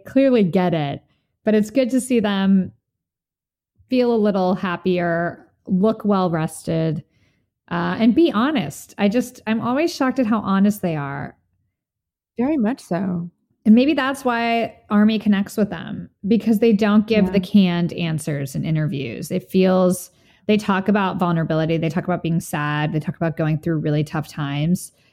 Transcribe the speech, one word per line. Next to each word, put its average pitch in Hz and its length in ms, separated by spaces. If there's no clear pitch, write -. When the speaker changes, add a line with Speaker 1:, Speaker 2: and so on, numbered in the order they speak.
Speaker 1:
clearly 254 380
get 180 300
it. 143 280
But 214 100
it's 214 160
good 254 220
to 254 100
see 247 180
them 196 520
feel 247 240
a 233 60
little 196 380
happier, 175 880
look 214 360
well 190 280
rested, 160 720
uh, 175 300
and 226 160
be 320 160
honest. 226 680
I 202 120
just, 247 360
I'm 220 160
always 277 320
shocked 262 240
at 262 80
how 214 140
honest 196 420
they 170 140
are. 139 420
Speaker 2:
Very 285 200
much 233 240
so. 175 480
Speaker 1:
And 220 120
maybe 269 180
that's 269 320
why 233 500
Army 214 300
connects 202 360
with 208 140
them, - 400
because 214 320
they 233 140
don't 208 340
give 214 180
Speaker 2:
Yeah. 185 60
Speaker 1:
the 190 80
canned 175 540
answers 151 640
in - 100
interviews. 147 640
It 185 180
feels, 185 600
they 214 100
talk 196 300
about 196 320
vulnerability. 165 580
They 160 120
talk 175 160
about 175 180
being 165 160
sad. 147 520
They 156 80
talk - 160
about 165 220
going 156 220
through 165 200
really 151 240
tough 151 240
times. 151 640